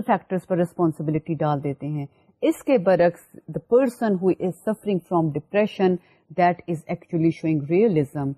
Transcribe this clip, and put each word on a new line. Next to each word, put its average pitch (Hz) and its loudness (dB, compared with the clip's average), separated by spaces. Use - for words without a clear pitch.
فیکٹرز 190 -2
پر 185 -2
رسپانسبلٹی 165 -2
ڈال 147 -2
دیتے 143 -8
ہیں۔ 147 -6
اس 320 0
کے 269 2
برعکس، 175 2
the 160 -2
person 240 0
who 185 0
is 180 -2
suffering 202 -2
from 165 2
depression, 190 0
that 175 4
is 160 -8
actually 165 0
showing 160 -2
realism۔ 156 0